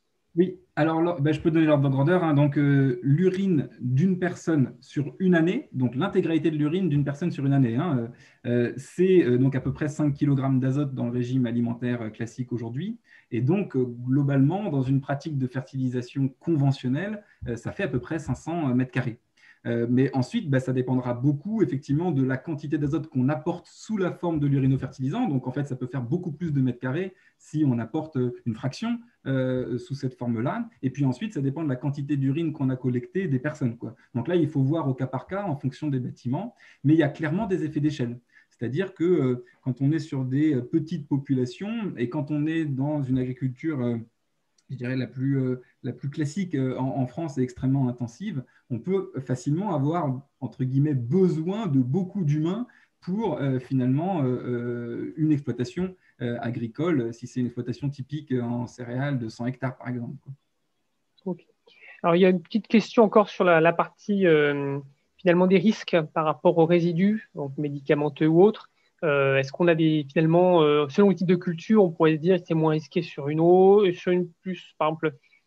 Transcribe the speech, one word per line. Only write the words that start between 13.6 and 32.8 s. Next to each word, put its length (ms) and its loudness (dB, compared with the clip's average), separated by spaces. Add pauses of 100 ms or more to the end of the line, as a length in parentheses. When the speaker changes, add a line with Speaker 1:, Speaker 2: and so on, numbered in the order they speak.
Speaker 1:
euh, 80 2
globalement, 840 0
dans 140 0
une 180 0
pratique 380 -6
de 80 -2
fertilisation 840 -4 (100)
conventionnelle, 840 -2 (240)
euh, 80 -6
ça 160 -10
fait 120 -6
à 40 -2
peu 120 -4
près 200 -6
cinq 160 -6
cents 400 -6
mètres 160 -2
carrés. 260 -6 (480)
Euh, 240 -2
mais 260 2
ensuite, 340 -2
bah, 120 2
ça 100 -4
dépendra 420 -2
beaucoup, 480 -2
effectivement, 500 0
de 120 0
la 140 0
quantité 400 -6
d'azote 300 -4
qu'on 200 0
apporte 400 -4
sous 300 -8
la 160 -2
forme 260 -4
de 80 0
l'urinofertilisant. 800 0
Donc, 200 -2
en 40 -4
fait, 160 -4
ça 80 -8
peut 120 -8
faire 140 -8
beaucoup 300 -4
plus 220 -6
de 80 2
mètres 180 0
carrés 340 -4 (240)
si 300 -2
on 100 2
apporte, 380 -6
euh, 300 -4
une 100 -2
fraction, 460 -6 (240)
euh, 520 -2
sous 180 -10
cette 200 -6
forme-là. 540 -4 (120)
Et 80 -2
puis 140 -4
ensuite, 300 -2
ça 80 -6
dépend 200 -2
de 60 -2
la 80 -2
quantité 400 -4
d'urine 380 0
qu'on 160 -2
a 80 -2
collectée 500 -4